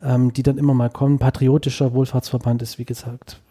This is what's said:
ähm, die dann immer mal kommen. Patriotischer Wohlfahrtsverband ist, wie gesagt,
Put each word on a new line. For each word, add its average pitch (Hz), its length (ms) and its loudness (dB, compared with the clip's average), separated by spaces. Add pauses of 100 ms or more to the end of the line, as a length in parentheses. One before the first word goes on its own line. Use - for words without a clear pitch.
ähm, 127 300 2
die 127 100 -4
dann 135 160 2
immer 143 160 2
mal 120 160 2
kommen. 139 280 2
Patriotischer 131 760 2
Wohlfahrtsverband 123 680 -2
ist, - 160 -10
wie 123 60 -10
gesagt, - 560 -12 (100)